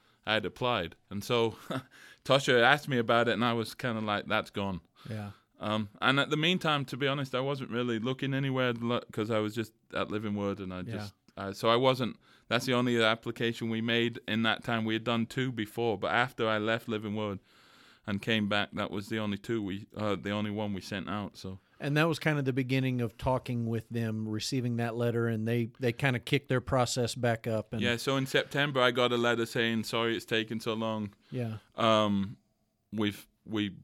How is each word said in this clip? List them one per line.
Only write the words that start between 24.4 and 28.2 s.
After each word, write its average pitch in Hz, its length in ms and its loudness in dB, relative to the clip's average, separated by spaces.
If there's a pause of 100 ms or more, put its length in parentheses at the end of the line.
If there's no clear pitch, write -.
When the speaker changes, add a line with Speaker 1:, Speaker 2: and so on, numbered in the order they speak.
Speaker 2:
that 117 180 -2
letter, 117 320 2
and 110 200 0
they, 117 220 0 (100)
they 123 120 2
kinda 127 280 0
kicked - 300 0
their 127 120 2
process 123 540 0
back 120 300 0
up. 110 280 -2
And 113 80 -4
Speaker 1:
Yeah, 120 160 2
so 135 180 0
in 135 100 2